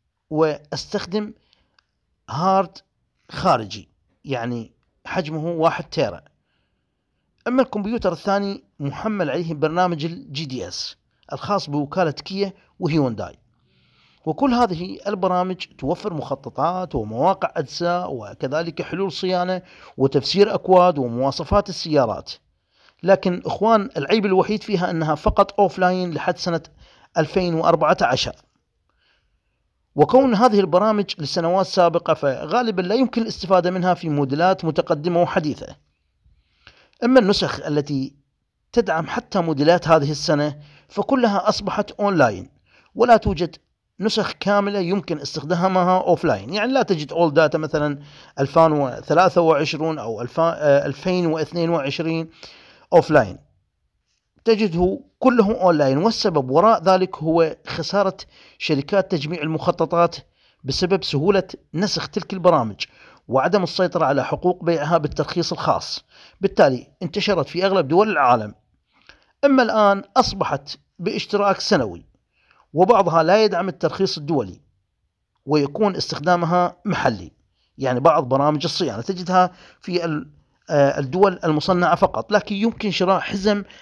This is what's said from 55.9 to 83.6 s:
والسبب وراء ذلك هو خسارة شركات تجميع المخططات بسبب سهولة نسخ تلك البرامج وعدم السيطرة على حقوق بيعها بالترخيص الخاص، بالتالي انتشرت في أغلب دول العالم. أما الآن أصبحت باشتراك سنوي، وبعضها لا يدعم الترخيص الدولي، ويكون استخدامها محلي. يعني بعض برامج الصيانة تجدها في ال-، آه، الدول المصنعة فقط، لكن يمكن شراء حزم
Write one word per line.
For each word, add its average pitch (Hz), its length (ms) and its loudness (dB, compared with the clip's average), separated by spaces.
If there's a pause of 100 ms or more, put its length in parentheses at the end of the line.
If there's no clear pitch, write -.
والسبب 160 520 0
وراء 175 320 4
ذلك 185 340 2
هو 160 400 0 (100)
خسارة 190 500 -2 (420)
شركات 165 520 -2
تجميع 151 320 -4
المخططات 165 760 0 (480)
بسبب 175 400 0
سهولة 180 440 0 (260)
نسخ 170 340 -4
تلك - 240 -8
البرامج 160 520 2 (440)
وعدم 156 340 0
السيطرة 175 420 0
على 135 200 0
حقوق 175 400 -2
بيعها 165 340 0
بالترخيص 156 540 -4
الخاص، - 520 -4 (360)
بالتالي 135 460 2 (160)
انتشرت 180 460 -2
في 180 180 -2
أغلب 190 220 0
دول 196 220 4
العالم. 123 440 2 (920)
أما 269 180 6
الآن 208 400 2 (140)
أصبحت 196 600 -2 (220)
باشتراك 202 640 -2
سنوي، 110 460 -2 (640)
وبعضها 175 500 4
لا 196 220 4
يدعم 185 240 0
الترخيص 180 500 -2
الدولي، 143 420 -4 (880)
ويكون 151 500 0
استخدامها 175 880 0
محلي. 117 480 -2 (460)
يعني 127 220 -2
بعض 135 280 4
برامج 139 360 0
الصيانة 139 380 -4
تجدها 185 480 0 (300)
في 175 240 -4
ال-، 160 260 -6 (400)
آه، 143 280 2
الدول 175 460 2
المصنعة 170 500 2
فقط، - 380 0
لكن 208 220 0
يمكن 220 360 -2
شراء 180 300 0
حزم 208 440 -2 (180)